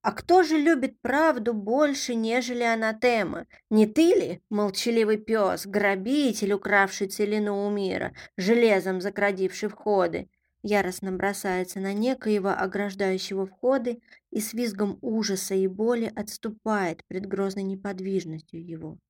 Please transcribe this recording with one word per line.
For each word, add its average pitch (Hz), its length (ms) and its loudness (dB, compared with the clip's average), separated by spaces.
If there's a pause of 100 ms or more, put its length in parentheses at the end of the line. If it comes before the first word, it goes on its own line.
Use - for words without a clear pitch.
А 196 100 -2
кто 359 320 6
же 311 120 2
любит 285 440 2
правду 247 520 2
больше, 254 640 0
нежели 240 480 0
Анатема? 220 840 0 (240)
Не 214 160 6
ты 320 280 4
ли, 180 360 0
молчаливый 214 640 0
пёс, 208 500 0
грабитель, 208 880 0
укравший 196 560 2
целину 208 580 0
у 208 40 0
мира, 190 440 -2 (220)
железом 190 640 4
заградивший 196 680 -2
входы? 190 640 -2 (320)
Яростно 190 500 -2
бросается 190 680 -4
на 196 120 -4
некоего, 208 580 0
ограждающего 190 960 -2
входы, 240 540 -2 (300)
и 220 100 -4
с 214 120 -8
визгом 214 480 -2
ужаса 202 540 -2
и 190 120 2
боли 220 480 0
отступает 208 920 -4
пред 190 200 -8
грозной 196 380 -2
неподвижностью 185 1000 -6
его. 165 340 -12 (120)